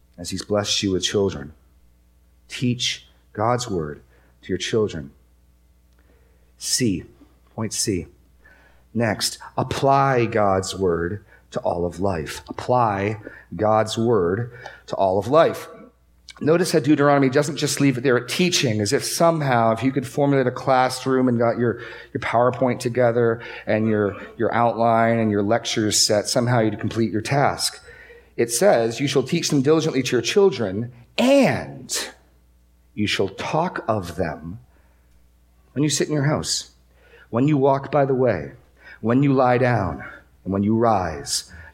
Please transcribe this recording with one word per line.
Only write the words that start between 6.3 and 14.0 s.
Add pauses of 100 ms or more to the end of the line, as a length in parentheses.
C, (520)
point
C. (880)
Next, (200)
apply
God's
word (260)
to
all
of
life.
Apply (360)
God's
word (300)